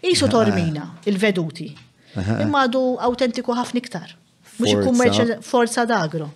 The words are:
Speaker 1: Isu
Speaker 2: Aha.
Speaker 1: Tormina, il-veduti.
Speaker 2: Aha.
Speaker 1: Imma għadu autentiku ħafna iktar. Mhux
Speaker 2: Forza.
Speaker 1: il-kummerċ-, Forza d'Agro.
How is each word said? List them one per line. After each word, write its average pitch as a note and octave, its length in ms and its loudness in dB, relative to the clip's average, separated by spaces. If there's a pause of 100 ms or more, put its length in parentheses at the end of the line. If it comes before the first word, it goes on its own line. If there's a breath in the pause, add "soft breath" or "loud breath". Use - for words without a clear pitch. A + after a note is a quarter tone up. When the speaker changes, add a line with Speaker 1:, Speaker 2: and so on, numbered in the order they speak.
Speaker 1:
Isu E4+ 220 2
Speaker 2:
Aha. G3+ 60 2
Speaker 1:
Tormina, F#3 540 2 (200)
il-veduti. F#3 680 -2 (420 soft breath)
Speaker 2:
Aha. G#2 280 -2
Speaker 1:
Imma C#4 260 2
għadu B3+ 180 0 (240)
autentiku B3 480 -2
ħafna A#3+ 240 -4
iktar. - 320 -14 (460)
Mhux A3+ 100 2
Speaker 2:
Forza. G#3 80 4
Speaker 1:
il-kummerċ-, A#3 640 2
Forza A#3 440 0
d'Agro. E3 500 -2